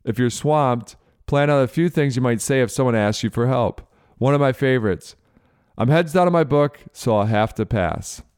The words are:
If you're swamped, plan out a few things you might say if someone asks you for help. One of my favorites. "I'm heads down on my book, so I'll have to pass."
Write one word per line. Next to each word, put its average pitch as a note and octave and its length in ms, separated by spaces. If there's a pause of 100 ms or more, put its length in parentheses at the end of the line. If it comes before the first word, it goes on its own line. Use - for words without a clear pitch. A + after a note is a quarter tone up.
If A2 160
you're B2 100
swamped, C3+ 680 (280)
plan C#3+ 240
out C#3 140
a B2 40
few B2+ 200
things C#3 300
you B2 40
might A#2+ 200
say C3+ 200
if A#2 100
someone B2+ 220
asks G#2+ 300
you A2+ 60
for A#2+ 180
help. B2 340 (360)
One C3+ 160
of C#3+ 80
my C3+ 100
favorites. A#2+ 640 (600)
"I'm A#2 100
heads D#3+ 240
down F3+ 160
on F3 60
my E3 100
book, D3 380 (100)
so - 240
I'll G2+ 100
have G#2+ 300
to A2 100
pass." - 560 (160)